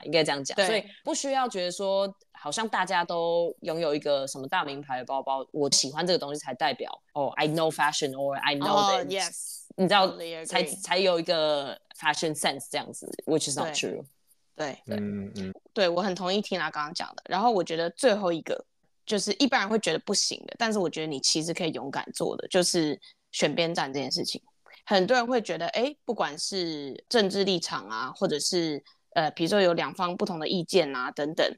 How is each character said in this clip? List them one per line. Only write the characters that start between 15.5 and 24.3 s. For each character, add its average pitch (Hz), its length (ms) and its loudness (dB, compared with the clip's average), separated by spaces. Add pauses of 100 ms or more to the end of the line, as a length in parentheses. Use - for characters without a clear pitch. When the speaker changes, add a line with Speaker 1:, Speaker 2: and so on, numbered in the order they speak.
Speaker 2:
对， 190 160 4
我 175 120 2
很 190 140 -2
同 185 180 -2
意 208 80 2
Tina 165 300 -4
刚 151 140 -4
刚 160 80 -10
讲 - 200 -8
的。 - 140 -16
然 185 140 -2
后 240 100 4
我 196 100 4
觉 165 140 -4
得 165 140 0
最 214 260 4
后 196 160 0
一 165 100 -2
个， - 220 -6 (420)
就 208 140 0
是 208 140 0
一 277 120 2
般 247 140 4
人 202 100 0
会 220 100 4
觉 175 120 2
得 - 80 2
不 - 140 -4
行 - 340 0
的， 50 100 -14
但 226 140 2
是 214 80 0
我 170 100 2
觉 156 120 -6
得 156 60 -4
你 143 120 -4
其 156 240 2
实 165 100 -4
可 - 120 -4
以 151 80 0
勇 131 180 -8
敢 - 220 -4
做 - 240 -2
的， - 100 -8
就 180 160 4
是 156 340 2 (360)
选 151 200 2
边 170 220 0
站 147 160 -2
这 139 80 -4
件 131 100 -4
事 - 140 -2
情。 - 180 -6 (440)